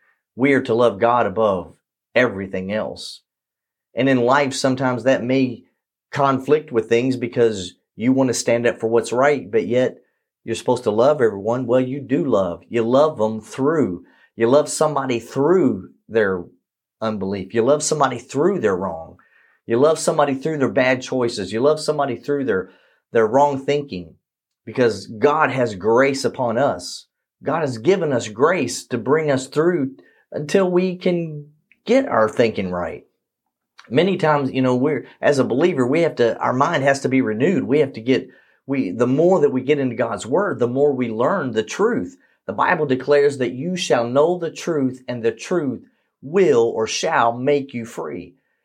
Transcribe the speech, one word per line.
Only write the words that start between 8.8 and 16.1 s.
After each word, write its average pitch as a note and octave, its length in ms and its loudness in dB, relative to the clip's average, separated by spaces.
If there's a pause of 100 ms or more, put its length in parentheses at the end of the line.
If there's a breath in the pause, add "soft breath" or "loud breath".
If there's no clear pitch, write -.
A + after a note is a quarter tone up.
what's A2+ 240 0
right, B2+ 380 0
but G#2+ 160 0
yet A#2+ 320 0 (460)
you're A2+ 120 -4
supposed - 280 -2
to G#2+ 80 0
love C3 300 4
everyone. A2 440 0
Well, B2+ 160 2
you C3 200 -6
do C3+ 240 -2
love. F#2+ 440 0
You A2+ 140 0
love C#3+ 340 2
them A2 240 -2
through. C3+ 640 -2 (300 soft breath)
You A2+ 120 2
love C#3+ 220 4
somebody C#3 500 -2
through C#3 720 0 (160)
their G2 360 0 (580)